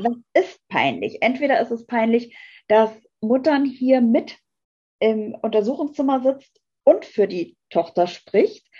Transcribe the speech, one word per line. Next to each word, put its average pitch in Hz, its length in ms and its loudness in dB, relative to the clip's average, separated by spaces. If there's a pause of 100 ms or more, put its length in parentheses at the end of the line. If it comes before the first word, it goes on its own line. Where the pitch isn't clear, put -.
was 233 140 -2 (160)
ist - 360 -2
peinlich? 120 540 -4
Entweder 262 380 0
ist 240 100 -6
es 233 160 -10
peinlich, 233 500 -2 (300)
dass 214 240 4 (300)
Muttern 269 440 0
hier 262 360 2
mit 233 360 0 (640)
im 220 360 0
Untersuchungszimmer 262 880 -2
sitzt 262 380 -4 (220)
und 330 220 4
für 202 220 0
die 175 300 -8 (140)
Tochter 175 360 0
spricht. - 600 -2 (140)